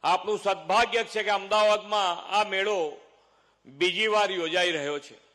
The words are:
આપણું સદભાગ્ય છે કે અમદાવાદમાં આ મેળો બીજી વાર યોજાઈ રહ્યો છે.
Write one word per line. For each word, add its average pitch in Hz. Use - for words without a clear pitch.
આપણું 185
સદભાગ્ય 202
છે 220
કે 202
અમદાવાદમાં 208
આ 208
મેળો 190
બીજી 175
વાર 208
યોજાઈ 175
રહ્યો 147
છે. -